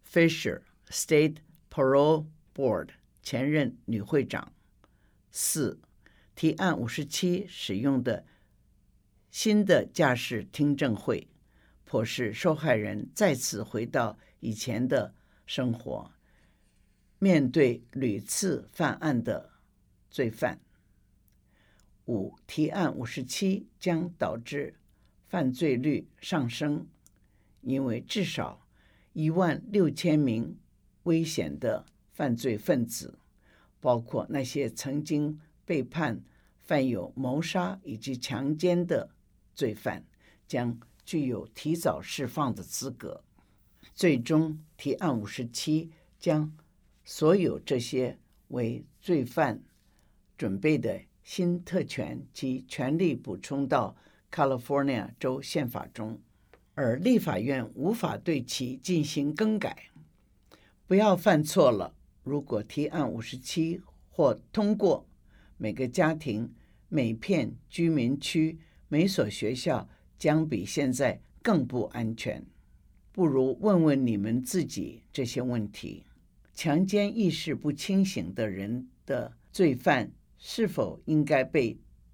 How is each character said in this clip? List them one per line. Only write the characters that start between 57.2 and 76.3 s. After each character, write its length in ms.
院 360
无 180
法 240
对 260
其 360
进 260
行 300
更 240
改。 320
不 80
要 200
犯 300
错 260
了。 240
如 180
果 220
提 240
案 240
五 100
十 160
七 460
获 240
通 220
过， 320
每 160
个 120
家 280
庭、 360
每 240
片 420
居 220
民 280
区、 400
每 180
所 220
学 260
校 320
将 320
比 160
现 260
在 300
更 240
不 220
安 280
全。 260
不 120
如 340
问 240
问 220
你 100
们 260
自 220
己 380
这 100
些 200
问 280
题： 360